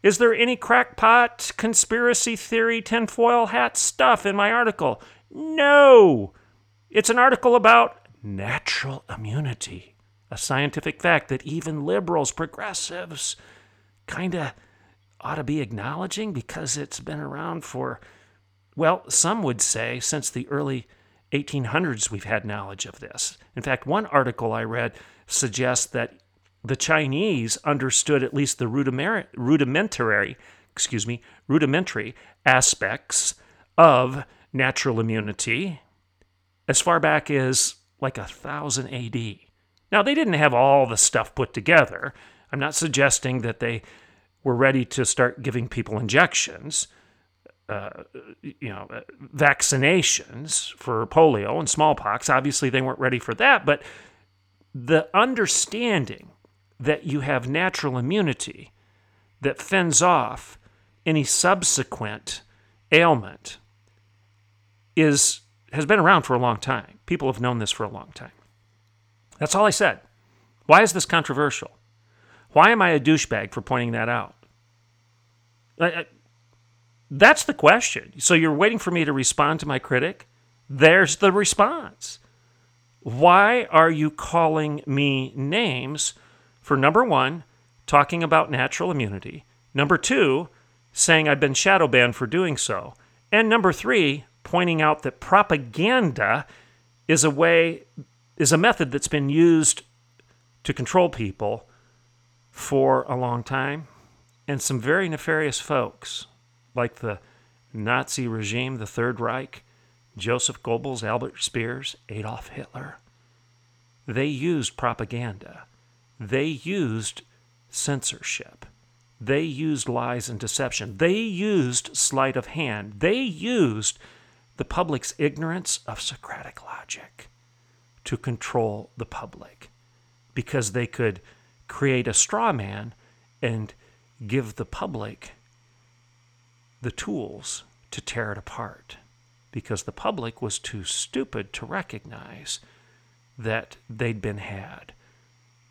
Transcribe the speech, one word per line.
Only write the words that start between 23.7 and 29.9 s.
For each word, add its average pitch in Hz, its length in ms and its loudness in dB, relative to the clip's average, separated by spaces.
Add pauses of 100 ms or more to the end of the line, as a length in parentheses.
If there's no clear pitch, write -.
one 202 200 -2
article 120 460 0
I 113 100 -2
read 117 300 -6 (320)
suggests 123 600 -2
that - 320 -6 (440)
the 127 140 -4
Chinese 151 880 0
understood 135 580 0
at 131 100 -4
least 139 240 -2
the 120 120 -2
rudimer-, 139 680 -2
rudimentary, 123 1000 0 (340)